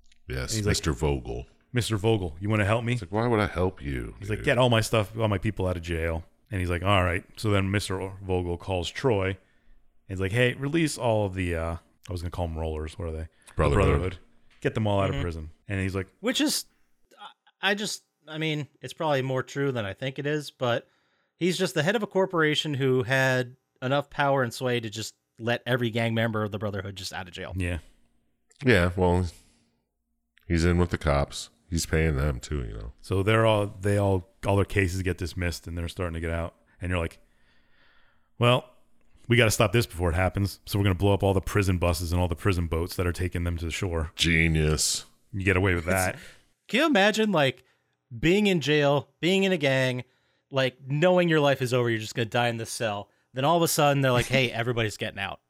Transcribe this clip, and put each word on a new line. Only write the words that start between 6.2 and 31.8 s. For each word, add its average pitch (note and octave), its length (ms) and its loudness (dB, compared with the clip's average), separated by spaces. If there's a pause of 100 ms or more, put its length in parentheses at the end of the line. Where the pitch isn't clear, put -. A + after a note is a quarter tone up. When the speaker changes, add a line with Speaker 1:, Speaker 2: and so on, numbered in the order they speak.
Speaker 2:
And G2 100 -4
he's F2 100 -2
like, F2 120 -2
"All F#2+ 220 4
right." F2+ 200 -2 (120)
So A2 140 -2
then G2 200 2
Mister F#2+ 420 -4 (100)
Vogel F#2 340 -2
calls F2 320 -4
Troy. G2+ 400 0
And G2 80 -4 (800)
he's F#2 40 -2
like, F#2+ 120 -2
"Hey, B2 220 2
release D3 420 -2
all A2 300 0
of F#2 80 -6
the, F2+ 220 -2
uh," E2 200 -4 (320)
I G2+ 40 -8
was F2 100 -6
gonna F2 80 -6
call F2 180 -4
them D#2+ 80 -8
rollers. D#2 420 -6
What E2+ 100 -8
are D#2+ 40 -8
they? D#2+ 160 -8 (200)
The - 80 -20
Speaker 1:
Brotherhood. F#2+ 300 4
Speaker 2:
Brotherhood. F2 320 0 (420)
Get - 140 -2
them A2 120 0
all G2+ 140 2
out F#2+ 100 2
Speaker 3:
Mm-hmm. C#3+ 80 -4
Speaker 2:
of - 40 -2
prison. D#2+ 280 -6 (180)
And G2 120 -4
he's F#2+ 140 -4
like, F#2+ 120 -6 (140)
Speaker 3:
Which A#3+ 200 -2
is, - 240 0 (960)
I, F#3+ 100 0
I G#3 40 0
just, G#3 280 -8 (260)
I D#3 100 -10
mean, D3+ 300 -4 (120)
it's B2+ 120 -12
probably D3 300 0
more C3 200 -2
true C#3 300 -2
than A#2 120 -4
I F#2+ 80 -6
think C3 260 -8
it C#3 80 -4
is, D3 260 -4
but A#2+ 360 -2 (480)
he's E3+ 220 0
just F3+ 160 -2
the D#3 80 0
head F#3+ 140 2
of G#3+ 60 -4
a G3+ 40 -4
corporation D#3+ 680 0
who C3 280 2
had B2+ 540 0 (260)
enough C#3 260 -2
power C#3 360 2
and A#2 100 -6
sway B2 260 -2
to A2+ 80 -6
just G#2+ 260 -10 (240)
let A#2 280 -2
every A#2+ 240 0
gang A2+ 240 0
member A2+ 300 0
of G2+ 80 -4
the G#2 60 -6
Brotherhood G2+ 380 -6
just F#2+ 160 -12
out F#2 160 -8
of E2 60 -18
jail. F2+ 220 -10
Speaker 2:
Yeah. F2 220 -2 (840)
Speaker 1:
Yeah, F2+ 320 6
well, F2+ 300 4 (1200)
he's E2 160 2
in F2 140 4
with F2 120 2
the - 80 -2
cops. - 520 -2 (180)
He's E2+ 180 -2